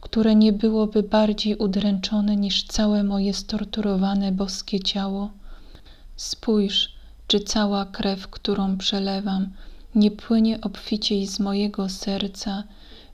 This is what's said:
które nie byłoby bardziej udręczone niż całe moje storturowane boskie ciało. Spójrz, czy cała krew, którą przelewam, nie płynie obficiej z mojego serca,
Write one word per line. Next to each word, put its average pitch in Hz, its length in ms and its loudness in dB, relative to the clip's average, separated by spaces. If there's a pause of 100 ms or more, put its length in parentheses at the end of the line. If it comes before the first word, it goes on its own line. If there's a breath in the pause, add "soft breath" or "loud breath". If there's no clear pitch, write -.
które 220 340 2
nie 214 180 8
byłoby 214 500 2
bardziej 214 540 2
udręczone 202 800 0
niż 202 280 0
całe 208 400 2
moje 196 300 0
storturowane 196 1000 0
boskie 190 480 -2
ciało. 196 500 -4 (880 soft breath)
Spójrz, - 760 0 (320 soft breath)
czy 202 140 2
cała 202 440 0
krew, 196 440 -6
którą 196 500 -2
przelewam, 196 720 -2 (460 loud breath)
nie 208 160 6
płynie 220 500 2
obficiej 208 680 -2
z 190 140 -8
mojego 202 480 0
serca, 196 760 -4 (500 loud breath)